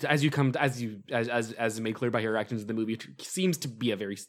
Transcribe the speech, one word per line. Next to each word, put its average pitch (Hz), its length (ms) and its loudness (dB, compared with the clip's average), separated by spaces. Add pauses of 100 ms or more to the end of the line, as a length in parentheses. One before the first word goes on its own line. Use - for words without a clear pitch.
as 147 160 4
you 151 60 4
come, 135 280 4
as 127 220 2
you, 107 200 -6 (100)
as, 117 180 2
as, 117 240 0
as 113 280 0
made 110 160 -2
clear 120 140 0
by 113 120 2
her 110 160 0
actions 107 240 -2
in 104 60 -6
the 113 40 -2
movie, 110 240 0
t-, - 120 -12 (120)
seems 185 380 0
to 147 100 -4
be 117 220 0
a 101 60 2
very 101 200 -4 (120)